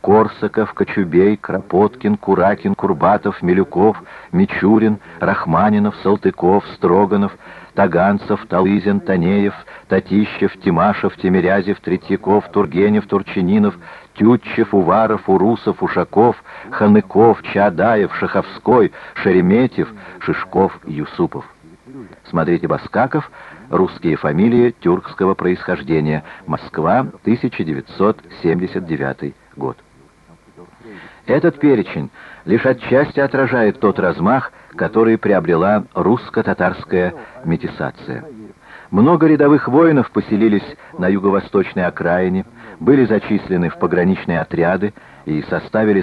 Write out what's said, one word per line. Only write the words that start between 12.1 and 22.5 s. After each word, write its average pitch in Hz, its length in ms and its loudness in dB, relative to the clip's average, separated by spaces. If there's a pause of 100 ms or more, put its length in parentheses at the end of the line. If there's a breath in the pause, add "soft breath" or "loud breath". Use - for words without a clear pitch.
Тургенев, 101 540 0
Турчининов, 98 720 0 (360 loud breath)
Тютчев, 113 600 0
Уваров, 101 560 2
Урусов, 98 540 0
Ушаков, - 580 0 (300 loud breath)
Ханыков, 107 720 4
Чаадаев, 101 720 0
Шаховской, - 800 0 (220 loud breath)
Шереметьев, 92 760 2 (300 loud breath)
Шишков, - 640 -2
Юсупов. 76 600 -6 (800)
Смотрите 82 440 -2